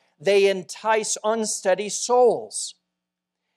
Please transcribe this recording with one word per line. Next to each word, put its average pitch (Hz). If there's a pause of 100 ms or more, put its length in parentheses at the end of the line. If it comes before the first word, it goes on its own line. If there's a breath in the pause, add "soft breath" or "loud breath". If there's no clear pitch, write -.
(180)
they 196
entice 214
unsteady 214
souls. 208 (840)